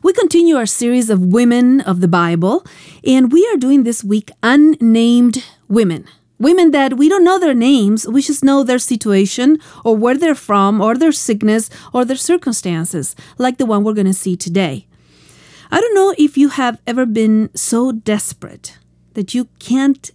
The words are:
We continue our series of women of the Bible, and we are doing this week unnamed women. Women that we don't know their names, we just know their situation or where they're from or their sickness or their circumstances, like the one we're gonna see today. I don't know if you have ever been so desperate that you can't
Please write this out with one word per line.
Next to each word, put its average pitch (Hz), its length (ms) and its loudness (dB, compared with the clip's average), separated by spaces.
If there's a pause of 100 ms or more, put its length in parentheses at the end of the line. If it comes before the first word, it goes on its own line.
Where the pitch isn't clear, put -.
We 370 80 2
continue 339 460 2
our 226 80 -2
series 240 440 -2
of 190 120 2
women 240 580 2
of 180 220 -2
the 180 80 2
Bible, 170 560 0 (420)
and 254 240 2
we 359 160 4
are 427 100 -2
doing 262 260 2
this 233 200 -4
week 208 280 -4 (120)
unnamed 240 1000 2 (240)
women. 196 360 0 (320)
Women 330 340 4
that 269 260 0
we 285 100 4
don't 381 160 2
know 370 160 2
their 320 140 0
names, 226 520 2
we 262 160 0
just 285 220 -4
know 277 200 2
their 247 160 0
situation 226 800 0 (260)
or 226 100 2
where 240 220 0
they're 311 180 0
from 202 460 0
or 226 140 0
their 311 180 -2
sickness 214 560 -2 (240)
or 247 100 0
their 254 140 -4
circumstances, 180 960 -4 (220)
like 254 200 -4
the 254 80 -2
one 208 200 -2
we're 214 80 -2
gonna 196 200 -2
see 185 220 -6
today. 170 520 -6 (840)
I 339 80 0
don't 453 160 -2
know 381 220 2
if 294 200 0
you 277 120 2
have 247 360 -4
ever 247 200 -2
been 220 500 0
so 240 380 -2
desperate - 840 -8 (360)
that 196 200 -8
you 247 140 -6 (120)
can't 269 560 -2